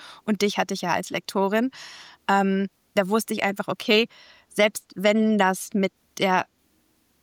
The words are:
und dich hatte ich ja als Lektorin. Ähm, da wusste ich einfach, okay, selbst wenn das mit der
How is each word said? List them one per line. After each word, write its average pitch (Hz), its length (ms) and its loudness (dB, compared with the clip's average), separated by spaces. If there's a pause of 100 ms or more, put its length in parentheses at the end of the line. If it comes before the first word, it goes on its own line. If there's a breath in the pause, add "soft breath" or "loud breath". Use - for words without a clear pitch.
(240 loud breath)
und 214 180 -2
dich 202 160 0
hatte 190 160 -2
ich 190 80 -6
ja 180 120 -2
als 185 180 -4
Lektorin. 208 580 0 (580 loud breath)
Ähm, 196 400 2 (280)
da 196 140 2
wusste 220 240 -2
ich 208 100 -4
einfach, 196 240 -4
okay, 226 400 0 (420 loud breath)
selbst - 360 0 (100)
wenn 214 420 2
das 190 380 0
mit 190 180 0 (240)
der 185 300 0 (760)